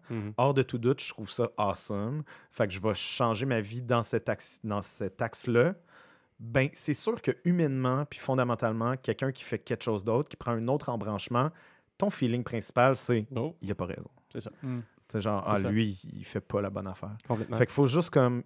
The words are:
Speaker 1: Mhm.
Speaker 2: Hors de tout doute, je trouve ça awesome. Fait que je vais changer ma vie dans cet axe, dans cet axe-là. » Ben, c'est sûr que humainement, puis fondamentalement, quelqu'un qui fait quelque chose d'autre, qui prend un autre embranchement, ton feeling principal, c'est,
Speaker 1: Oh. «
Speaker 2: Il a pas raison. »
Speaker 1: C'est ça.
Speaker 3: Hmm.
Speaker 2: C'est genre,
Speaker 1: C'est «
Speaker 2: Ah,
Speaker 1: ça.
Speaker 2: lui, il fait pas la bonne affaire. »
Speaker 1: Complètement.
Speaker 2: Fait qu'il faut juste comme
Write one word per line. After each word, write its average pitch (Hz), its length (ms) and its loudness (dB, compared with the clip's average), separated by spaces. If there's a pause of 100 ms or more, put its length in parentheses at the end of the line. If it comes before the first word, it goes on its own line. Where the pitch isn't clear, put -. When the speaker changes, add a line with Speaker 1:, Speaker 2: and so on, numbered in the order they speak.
Speaker 1:
Mhm. 107 280 -6
Speaker 2:
Hors 135 160 4
de 135 100 4
tout 131 140 -6
doute, 123 240 2
je - 80 -10
trouve 107 200 -12
ça 120 280 0
awesome. 107 640 -2 (280)
Fait 113 160 2
que 90 60 -4
je 95 80 -8
vais 107 140 2
changer 117 500 0
ma 120 160 2
vie 110 200 -8
dans 117 220 2
cet - 240 -2
axe, - 360 -4
dans 104 180 -2
cet - 400 -6
axe-là. » 120 540 2 (640)
Ben, 131 340 2
c'est - 200 -2
sûr 220 280 -2
que - 100 0 (140)
humainement, 139 640 2
puis - 100 -16
fondamentalement, 120 800 2
quelqu'un 131 340 -2
qui - 120 -10
fait - 160 -4
quelque - 240 -6
chose 107 200 0
d'autre, 113 240 2
qui - 100 -16
prend - 140 -4
un 113 160 -2
autre 139 220 0
embranchement, 117 600 0 (480)
ton 202 120 2
feeling 120 340 0
principal, 123 540 4
c'est, 113 280 0 (100)
Speaker 1:
Oh. « 139 260 -2
Speaker 2:
Il 98 100 -4
a 95 40 -4
pas 92 100 -4
raison. » - 240 -8 (240)
Speaker 1:
C'est 117 80 -8
ça. 110 100 -12 (120)
Speaker 3:
Hmm. 127 180 -4 (300)
Speaker 2:
C'est 107 100 0
genre, 101 260 0
Speaker 1:
C'est « - 60 2
Speaker 2:
Ah, 104 40 4
Speaker 1:
ça. 95 140 0
Speaker 2:
lui, 104 280 0 (140)
il 98 100 -12
fait - 160 -6
pas 104 220 -2
la 98 80 -2
bonne 98 180 -6
affaire. » 101 300 -10 (100)
Speaker 1:
Complètement. 113 300 -2
Speaker 2:
Fait 120 80 8
qu'il - 80 -4
faut 143 140 6
juste 165 240 2
comme 123 340 4